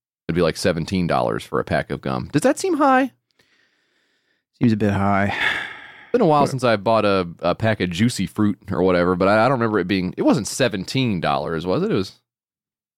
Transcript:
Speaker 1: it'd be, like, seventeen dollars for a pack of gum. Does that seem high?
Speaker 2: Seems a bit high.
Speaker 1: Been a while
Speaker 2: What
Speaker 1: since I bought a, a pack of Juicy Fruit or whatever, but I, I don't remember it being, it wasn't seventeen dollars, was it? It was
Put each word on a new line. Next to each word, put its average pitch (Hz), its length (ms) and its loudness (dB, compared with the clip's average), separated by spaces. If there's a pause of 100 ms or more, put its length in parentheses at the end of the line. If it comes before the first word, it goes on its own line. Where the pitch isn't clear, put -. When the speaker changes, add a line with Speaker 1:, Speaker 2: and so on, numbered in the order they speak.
(280)
Speaker 1:
it'd 85 80 -4
be, 87 60 2
like, 80 160 0
seventeen 87 500 -2
dollars 60 360 -2
for - 160 -4
a 58 40 -2
pack 71 260 -2
of 71 120 -6
gum. 64 320 -6
Does 151 80 0
that 262 180 0
seem 381 180 -2
high? 269 340 2 (1500)
Speaker 2:
Seems 120 120 4
a 107 40 0
bit 104 160 0
high. 98 420 0 (760)
Speaker 1:
Been 247 100 2
a 220 40 4
while 151 160 4
Speaker 2:
What 139 80 2
Speaker 1:
since 127 140 -4
I 117 120 4
bought 107 300 2
a, 95 220 2 (120)
a 85 160 0
pack 110 240 0
of 92 100 0
Juicy 95 380 0
Fruit 104 320 0 (100)
or 90 140 0
whatever, 90 320 4
but 92 140 2
I, 104 60 4 (100)
I 127 40 2
don't 143 100 2
remember 107 200 0
it 90 80 -2
being, 92 300 -2
it 180 60 -4
wasn't 196 240 2
seventeen 110 760 -2
dollars, 76 440 -2
was 101 180 0
it? 220 80 -4
It 175 40 -2
was - 240 -6 (800)